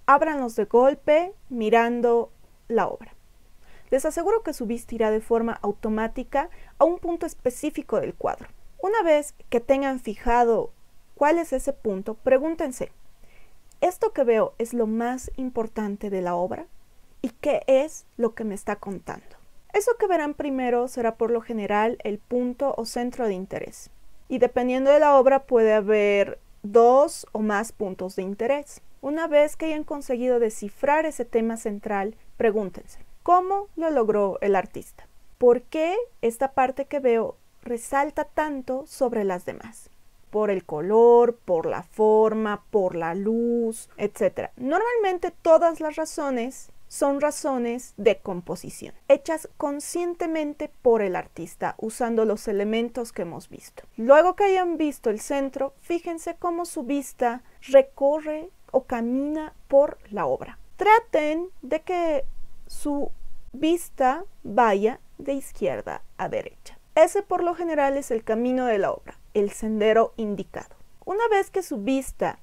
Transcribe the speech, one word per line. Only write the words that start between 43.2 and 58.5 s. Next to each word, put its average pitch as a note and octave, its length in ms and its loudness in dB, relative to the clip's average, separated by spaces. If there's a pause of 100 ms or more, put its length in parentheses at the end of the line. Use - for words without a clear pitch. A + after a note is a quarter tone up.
etcétera. - 600 -2
Normalmente F#4 760 -2
todas E4 500 4
las D4+ 160 -4
razones C4+ 720 -6 (160)
son C#4+ 360 0
razones B3+ 760 -4
de G3+ 220 2
composición, - 760 -10 (140)
hechas C#4 480 0
conscientemente D#4 1120 -6 (120)
por A3+ 180 4
el F#3+ 160 -2
artista, - 600 -8
usando A3+ 480 -2
los G#3+ 220 -4
elementos A3+ 640 -4
que G3 100 -10
hemos E3 260 -12
visto. - 360 -20 (120)
Luego D#4 400 6
que G4+ 80 2
hayan F#4 320 2
visto D4 320 -2
el G#3+ 100 -2
centro, C#4 640 -6
fíjense E4+ 580 -6
cómo F4 280 -4
su D#4+ 160 -10
vista B3 600 -4 (200)
recorre D4+ 880 2 (220)